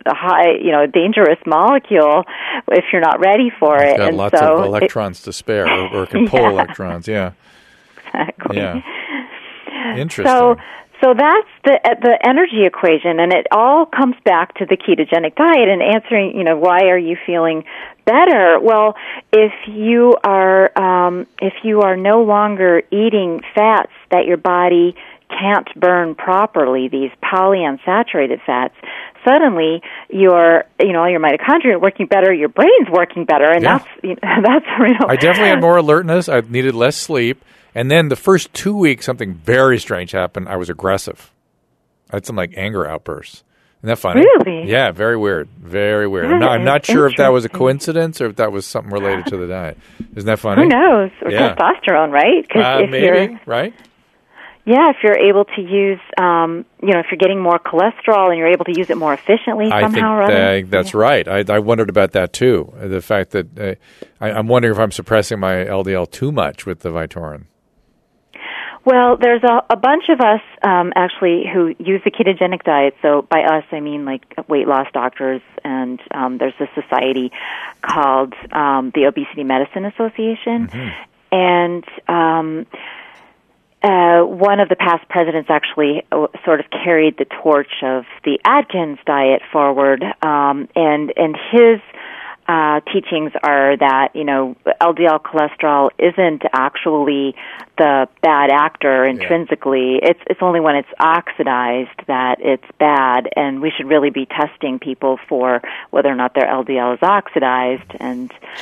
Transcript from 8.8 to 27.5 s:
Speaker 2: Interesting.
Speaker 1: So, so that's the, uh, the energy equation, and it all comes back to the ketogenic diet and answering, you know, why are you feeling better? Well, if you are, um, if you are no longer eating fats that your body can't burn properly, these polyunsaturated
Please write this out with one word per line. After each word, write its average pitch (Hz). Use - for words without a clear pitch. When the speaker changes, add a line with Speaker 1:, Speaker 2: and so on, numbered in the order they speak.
Speaker 2:
Interesting. 165
Speaker 1:
So, 240
so 262
that's 311
the, 277
uh, 233
the 240
energy 254
equation, 165
and 175
it 170
all 269
comes 262
back 175
to 202
the 185
ketogenic 160
diet 294
and 190
answering, 214
you 190
know, 160
why 180
are 180
you 170
feeling 165
better? 233
Well, 214
if 214
you 233
are, 190
um, 180
if 196
you 214
are 190
no 202
longer 208
eating 196
fats 214
that 180
your 175
body 175
can't 196
burn 175
properly, 147
these 135
polyunsaturated 185